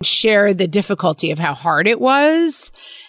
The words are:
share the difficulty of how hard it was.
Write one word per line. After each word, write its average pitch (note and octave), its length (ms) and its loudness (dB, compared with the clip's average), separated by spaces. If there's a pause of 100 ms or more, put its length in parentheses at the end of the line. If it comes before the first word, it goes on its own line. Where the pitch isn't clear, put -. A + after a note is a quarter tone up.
share G#3 480 2
the F3+ 160 -2
difficulty F3+ 600 -2
of D3+ 80 -6
how D#3+ 140 -2
hard E3+ 320 0
it A3+ 140 0
was. D4 720 0 (380)